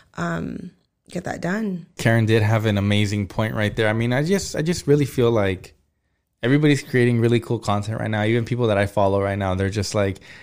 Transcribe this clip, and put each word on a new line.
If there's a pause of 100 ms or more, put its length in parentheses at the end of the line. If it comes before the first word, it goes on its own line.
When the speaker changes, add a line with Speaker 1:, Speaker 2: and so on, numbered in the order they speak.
(160)
Speaker 1:
um, (380)
get
that
done. (120)
Speaker 2:
Karen
did
have
an
amazing
point
right
there.
I
mean,
I
just,
I
just
really
feel
like (680)
everybody's
creating
really
cool
content
right
now.
Even
people
that
I
follow
right
now,
they're
just,
like, (240)